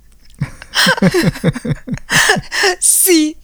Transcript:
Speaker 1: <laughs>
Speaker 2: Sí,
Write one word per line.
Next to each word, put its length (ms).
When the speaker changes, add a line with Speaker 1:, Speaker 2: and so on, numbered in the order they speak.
Speaker 1:
<laughs> 400
Speaker 2:
Sí, 640